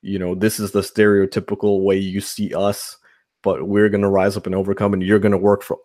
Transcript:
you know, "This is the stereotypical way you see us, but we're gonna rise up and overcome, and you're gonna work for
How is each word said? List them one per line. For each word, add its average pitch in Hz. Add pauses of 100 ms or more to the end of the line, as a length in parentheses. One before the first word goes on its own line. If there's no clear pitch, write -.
you 98
know, 90
"This 107
is 104
the 101
stereotypical 101
way 98
you 98
see -
us, - (440)
but 90
we're 104
gonna 101
rise 98
up 92
and 92
overcome, 98
and 95
you're 101
gonna 101
work 101
for -